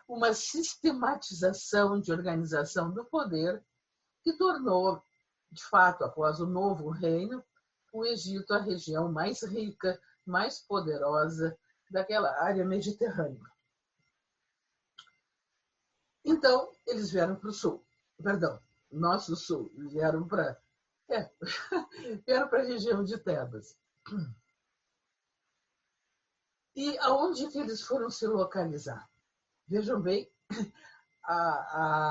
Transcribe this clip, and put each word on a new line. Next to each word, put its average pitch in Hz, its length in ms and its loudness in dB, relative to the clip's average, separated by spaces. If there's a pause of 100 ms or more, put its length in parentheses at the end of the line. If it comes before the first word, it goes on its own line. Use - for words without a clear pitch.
uma 233 260 2
sistematização 202 1700 0
de 165 120 -2
organização 165 800 0
do 226 140 -6
poder, 180 580 -2 (600)
que 320 100 2
tornou, 240 720 2 (480)
de - 140 -16
fato, 175 380 6
após 156 360 0
o 175 80 -2
novo 180 420 0
reino, 180 540 0 (500)
o 220 100 -6
Egito 196 500 -4
a 170 60 4
região 170 520 -2
mais 175 320 -2
rica, 196 560 -4 (260)
mais 196 340 -2
poderosa 160 1000 0 (320)
daquela 190 400 0 (120)
área 190 240 2
mediterrânea. 190 760 -2 (2750)
Então, 277 460 6 (160)
eles 214 240 -2
vieram 180 240 2
pro 208 180 -6
sul, - 320 -2 (360)
perdão, 165 380 0 (320)
nosso 170 440 0
sul, 147 420 -6
vieram 156 500 -2
pra, 156 320 -2 (480)
é, 226 320 -4
<laughs> - 880 -8
vieram 262 240 2
pra 247 140 4
região 220 400 0
de 208 140 -4
Tebas. 123 600 -6 (3000)
E 277 220 -4
aonde 277 500 2
que 277 100 -8
eles 220 240 -4
foram 240 280 -2
se - 180 -4
localizar? 185 800 -2 (580)
Vejam 208 340 0
bem 190 280 0 (200)
<laughs> 214 240 -6 (500)
a, 170 140 0 (720)